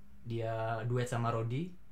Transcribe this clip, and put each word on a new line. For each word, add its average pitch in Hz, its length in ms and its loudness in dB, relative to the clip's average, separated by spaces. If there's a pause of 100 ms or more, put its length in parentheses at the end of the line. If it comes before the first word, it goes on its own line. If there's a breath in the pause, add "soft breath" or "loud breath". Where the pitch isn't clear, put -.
(200)
dia 113 320 0 (320)
duet 120 220 4
sama 117 240 2
Rhodey, 117 400 0 (220)